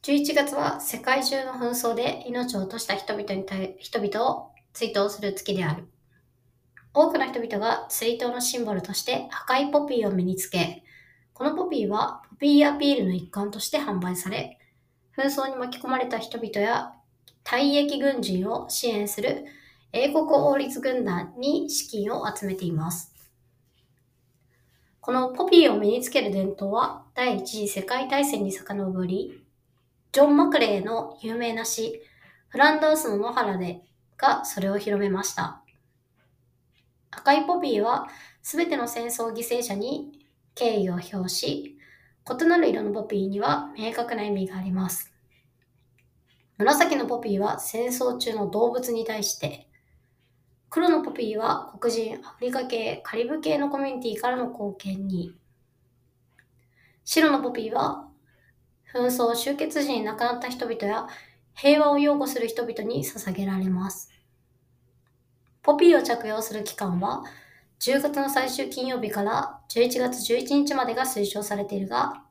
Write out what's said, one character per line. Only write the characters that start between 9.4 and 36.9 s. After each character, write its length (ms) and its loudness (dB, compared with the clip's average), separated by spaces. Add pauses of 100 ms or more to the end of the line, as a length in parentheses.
い 100 0
ポ 160 2
ピ 200 0
ー 20 2
を 40 0
身 120 2
に 140 0
つ 100 -6
け、 380 -2 (480)
こ 100 -8
の 140 0
ポ 100 -2
ピ 200 -2
ー 20 -2
は 400 -2
ポ 80 -20
ピ 260 8
ー 100 6
ア 40 -4
ピ 160 4
ー 60 2
ル 40 0
の 100 0
一 160 -6
環 220 -4
と 80 -12
し 100 -6
て 120 0
販 180 -4
売 160 -2
さ 140 -8
れ、 280 -6 (600)
紛 80 0
争 240 0
に 80 -6
巻 220 -6
き 40 -12
込 60 -6
ま 80 0
れ 80 0
た 140 -4
人 180 -10
々 240 -4
や 320 0 (500)
退 300 2
役 260 2
軍 220 2
人 280 0
を 200 -4
支 180 -2
援 220 -2
す 120 -6
る 220 -2 (480)
英 220 2
国 120 4
王 320 6
立 220 -2
軍 240 0
団 340 -2
に 320 0
資 200 -4
金 240 -2
を 200 -4
集 120 -8
め 100 -2
て 80 -8
い 80 -2
ま 200 -2
す。 220 -10 (1900)
こ 100 -4
の 220 2
ポ 160 0
ピ 180 10
ー 60 6
を 40 2
身 120 4
に 120 2
つ 60 -6
け 140 2
る 100 -2
伝 220 0
統 180 -4
は 320 -2 (100)
第 220 0
一 220 -6
次 100 -2
世 160 -6
界 240 -4
大 160 2
戦 220 0
に 80 -4
遡 520 -4
り、 380 -6 (720)
ジ 80 6
ョ 40 12
ン・ 100 6
マ 140 6
ク 80 4
レ 220 4
ー 40 -4
の 380 -6
有 140 -6
名 180 -2
な 100 -6
詩、 380 -6 (480)
フ 80 -8
ラ 180 8
ン 60 0
ダ 120 6
ー 20 6
ス 120 -2
の 100 0
野 160 -2
原 260 0
で 240 -6 (340)
が 280 4
そ 140 -6
れ 120 0
を 80 0
広 200 -2
め 100 0
ま 140 -2
し 120 -6
た。 260 -6 (1500)